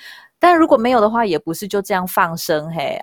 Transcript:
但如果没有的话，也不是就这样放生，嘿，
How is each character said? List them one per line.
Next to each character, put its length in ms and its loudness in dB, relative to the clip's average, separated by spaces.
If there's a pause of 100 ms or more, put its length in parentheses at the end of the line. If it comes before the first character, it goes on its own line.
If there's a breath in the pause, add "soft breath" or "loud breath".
(380 loud breath)
但 200 4
如 100 4
果 80 4
没 140 2
有 100 2
的 100 4
话， 160 -2
也 140 -2
不 140 -8
是 120 -10
就 160 -4
这 120 -4
样 120 -2
放 320 0
生， 320 -4
嘿， 340 -6